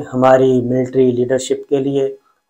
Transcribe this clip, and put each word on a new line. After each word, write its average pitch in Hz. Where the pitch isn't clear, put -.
हमारी 127
military 127
leadership 127
के 143
लिए 135